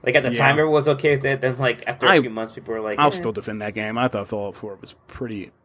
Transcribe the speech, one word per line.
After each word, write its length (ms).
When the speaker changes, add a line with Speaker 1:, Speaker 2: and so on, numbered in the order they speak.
Speaker 1:
Like, 120
at 80
the 80
Speaker 2:
Yeah. 80
Speaker 1:
time, 140
everyone 220
was 140
okay 280
with 80
it. 160
Then, 180
like, 280
after 200
a 40
Speaker 2:
I, 100
Speaker 1:
few 100
months, 220
people 200
were 80
like, 200
Speaker 2:
I'll 80
Speaker 1:
"Eh." 20
Speaker 2:
still 220
defend 300
that 120
game. 240
I 100
thought 200
Fallout 260
Four 260
was 140
pretty 420